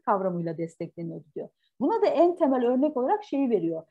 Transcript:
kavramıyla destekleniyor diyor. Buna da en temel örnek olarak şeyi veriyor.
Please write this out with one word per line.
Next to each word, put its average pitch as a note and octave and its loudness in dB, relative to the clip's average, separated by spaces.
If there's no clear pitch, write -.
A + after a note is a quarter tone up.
kavramıyla F3 -2
destekleniyor E3 -8
diyor. E3 -10
Buna A4 0
da G4+ 4
en F4 4
temel C4 2
örnek C4 2
olarak F#4 0
şeyi C#4 0
veriyor. E3 0